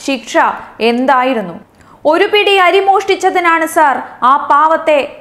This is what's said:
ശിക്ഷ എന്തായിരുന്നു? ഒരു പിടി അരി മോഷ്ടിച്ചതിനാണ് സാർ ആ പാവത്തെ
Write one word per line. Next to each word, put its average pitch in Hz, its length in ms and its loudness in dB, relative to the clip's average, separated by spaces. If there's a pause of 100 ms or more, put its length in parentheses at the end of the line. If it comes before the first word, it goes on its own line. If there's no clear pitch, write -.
ശിക്ഷ 269 320 -6 (440)
എന്തായിരുന്നു? 247 720 0 (520)
ഒരു 330 180 2 (100)
പിടി 403 220 2
അരി 370 240 4
മോഷ്ടിച്ചതിനാണ് 370 840 0
സാർ 302 340 0 (240)
ആ 285 280 2
പാവത്തെ 311 680 0